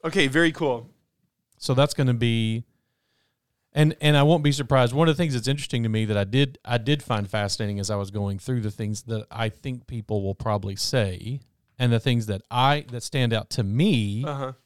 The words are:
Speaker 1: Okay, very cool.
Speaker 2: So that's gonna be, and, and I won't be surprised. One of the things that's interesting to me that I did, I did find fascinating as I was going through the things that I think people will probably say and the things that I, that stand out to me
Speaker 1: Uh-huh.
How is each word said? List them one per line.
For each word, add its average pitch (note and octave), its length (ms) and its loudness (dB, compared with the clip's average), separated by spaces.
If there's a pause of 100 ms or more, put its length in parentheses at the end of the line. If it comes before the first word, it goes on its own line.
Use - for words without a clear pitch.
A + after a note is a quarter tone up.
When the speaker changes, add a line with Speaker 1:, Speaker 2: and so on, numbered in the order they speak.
Speaker 1:
Okay, D#3+ 220 2
very D#3+ 260 4
cool. B2 380 -4 (680)
Speaker 2:
So C3 160 0
that's C#3+ 180 2
gonna B2+ 220 2
be, A2+ 480 0 (1080)
and, D3+ 300 4
and D3+ 160 4
I C#3 60 6
won't D#3 180 6
be D3 100 4
surprised. C3 440 2
One D#3+ 120 4
of D#3 80 2
the E3+ 80 -2
things D3 120 0
that's A2+ 120 -2
interesting C3+ 360 -2
to A2+ 60 0
me A2 160 0
that G#2 120 0
I G2+ 60 2
did, C3+ 420 0
I A#2+ 140 0
did C#3 240 -2
find G2+ 260 -4
fascinating G2+ 500 -2
as G2 120 -4
I G#2 60 -2
was G2 120 -4
going G2 300 -4
through B2 220 -4
the G#2+ 100 -4
things G#2 320 -6
that A2+ 260 -6
I A2+ 200 -4
think B2+ 360 -10
people G#2+ 380 -6
will G2 100 -2
probably G2+ 420 -4
say A2 640 -4 (380)
and B2 160 2
the A#2 60 2
things A#2 260 0
that G#2 240 -4
I, C#3 420 2
that A#2+ 120 -10
stand B2+ 280 0
out A2 200 -4
to A#2+ 120 -2
me A2+ 640 0
Speaker 1:
Uh-huh. C#3 280 -8 (120)